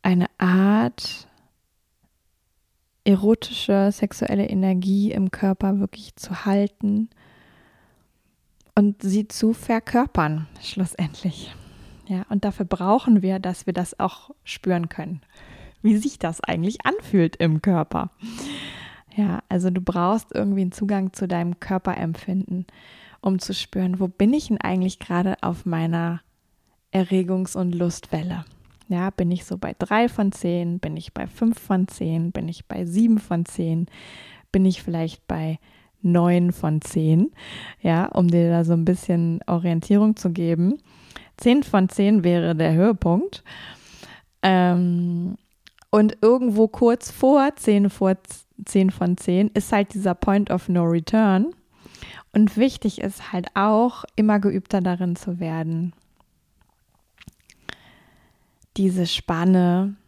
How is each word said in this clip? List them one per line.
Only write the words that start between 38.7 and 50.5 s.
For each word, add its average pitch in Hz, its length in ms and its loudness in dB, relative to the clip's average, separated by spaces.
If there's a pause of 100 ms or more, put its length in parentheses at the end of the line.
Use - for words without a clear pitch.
ein 165 100 0
bisschen 170 640 0
Orientierung 175 680 2
zu 185 160 -2
geben. 170 480 0 (580)
Zehn 262 260 4
von 190 260 2
zehn 202 340 2
wäre 170 320 2
der 160 200 2
Höhepunkt. 196 680 2 (1000)
Ähm, 175 960 2 (540)
und 214 320 4
irgendwo 220 460 4
kurz 233 420 0
vor 277 460 4
zehn 202 340 2
vor 190 320 0
z-, - 240 -20 (180)
zehn 190 260 2
von 180 260 0
zehn 190 320 2
ist - 240 -2
halt 202 220 0
dieser 190 200 0
Point 202 360 0